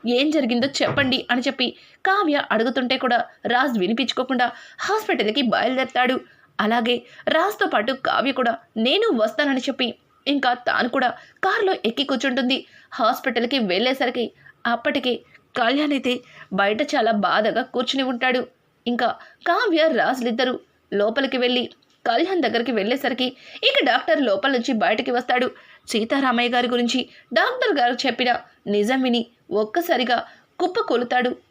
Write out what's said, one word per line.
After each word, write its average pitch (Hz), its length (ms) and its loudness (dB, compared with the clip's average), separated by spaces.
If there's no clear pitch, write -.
ఏం 254 240 2
జరిగిందో 254 360 0
చెప్పండి" 269 640 0
అని 254 100 0
చెప్పి 262 360 -4
కావ్య 381 440 2
అడుగుతుంటే 247 480 0
కూడా 247 260 0
రాజ్ 247 320 0
వినిపించుకోకుండా 240 760 0
హాస్పిటల్కి 320 640 0
బయలుదేరతాడు. 254 800 0
అలాగే 233 420 0
రాజ్తో 381 380 0
పాటు 226 260 0
కావ్య 262 400 0
కూడా 240 260 0
"నేను 302 380 2
వస్తానని" 254 460 0
చెప్పి 254 340 -4
ఇంకా 269 280 2
తాను - 340 -2
కూడా 254 200 0
కారులో 381 300 2
ఎక్కి 233 200 -2
కూర్చుంటుంది. 262 600 -2
హాస్పిటల్కి 240 680 0
వెళ్ళేసరికి 247 720 0
అప్పటికే 247 500 -2
కళ్యాణ్ 277 360 0
అయితే 247 280 -2
బయట 202 300 2
చాలా 254 300 2
బాధగా 208 500 2
కూర్చుని 254 400 -4
ఉంటాడు. 254 440 0
ఇంకా 240 200 -2
కావ్య 339 420 2
రాజులిద్దరూ 240 680 0
లోపలికి 240 440 0
వెళ్ళి 247 340 0
కళ్యాణ్ 330 360 2
దగ్గరికి 233 300 0
వెళ్ళేసరికి 240 640 -2
ఇక 523 200 4
డాక్టర్ 277 360 2
లోపల 240 320 2
నుంచి 247 200 0
బయటికి 220 380 0
వస్తాడు. 247 400 0
సీతారామయ్య 240 600 0
గారి 247 200 0
గురించి 240 400 0
డాక్టర్ 453 440 2
గారు 240 140 2
చెప్పిన 247 300 0
నిజం 208 360 0
విని 240 240 0
ఒక్కసారిగా 233 760 0
కుప్పకూలుతాడు 254 760 0